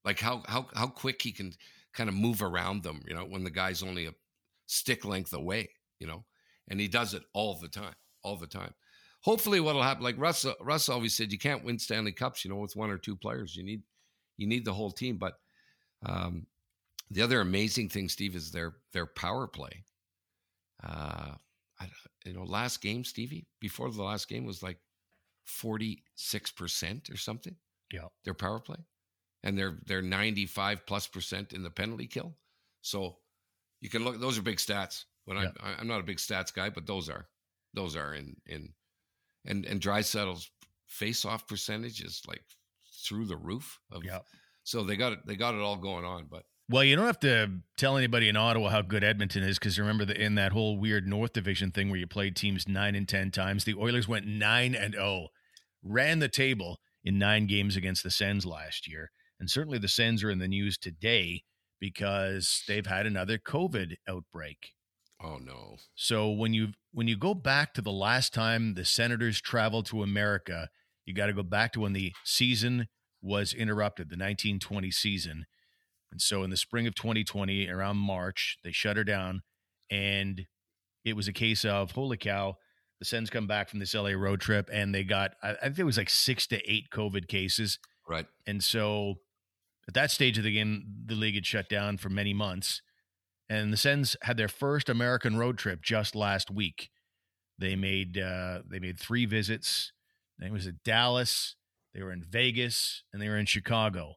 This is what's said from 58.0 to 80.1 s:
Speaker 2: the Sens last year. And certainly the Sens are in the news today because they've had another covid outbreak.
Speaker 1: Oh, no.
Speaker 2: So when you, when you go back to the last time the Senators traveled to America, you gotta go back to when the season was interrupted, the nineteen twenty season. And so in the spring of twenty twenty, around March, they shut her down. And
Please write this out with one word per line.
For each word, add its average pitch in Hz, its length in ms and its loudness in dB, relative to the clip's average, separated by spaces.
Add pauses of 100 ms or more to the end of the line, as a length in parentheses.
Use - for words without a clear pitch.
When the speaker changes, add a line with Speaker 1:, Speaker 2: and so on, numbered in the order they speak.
Speaker 2:
the 92 80 -2
Sens 101 340 2
last 78 420 -8
year. 78 240 -12 (280)
And 92 100 -6
certainly 143 280 0
the 101 100 0
Sens 113 360 4
are 107 60 2
in 92 100 2
the 92 80 0
news 98 300 0
today 90 640 0 (360)
because 98 880 0
they've 104 180 0
had 98 200 0
another 101 320 0
covid 107 580 -2 (120)
outbreak. 82 640 -10 (480)
Speaker 1:
Oh, 78 160 -10
no. 64 400 -16 (180)
Speaker 2:
So 107 340 2
when 110 240 2
you, 110 200 2 (180)
when 117 160 0
you 113 100 2
go 180 160 2
back 143 400 2
to 117 80 -4
the 98 100 -4
last 110 420 2
time 113 420 2
the 90 100 -4
Senators 117 560 2
traveled 110 460 2
to 107 160 -2
America, 101 640 0 (360)
you 92 100 -8
gotta 104 180 2
go 98 100 -2
back 104 300 2
to 113 60 -2
when 101 140 2
the 95 200 -2 (100)
season 123 640 4 (340)
was 101 320 0
interrupted, 104 560 0
the 85 80 -8
nineteen 98 420 0
twenty 95 320 -4
season. 82 540 -2 (680)
And 98 100 -6
so 98 220 2
in 92 60 0
the 92 80 0
spring 117 280 0
of 110 100 0
twenty 110 280 0
twenty, 98 440 0
around 98 300 0
March, 95 640 -2
they 87 80 -6
shut 104 260 2
her 107 60 4
down. 95 380 0 (480)
And 98 560 0 (580)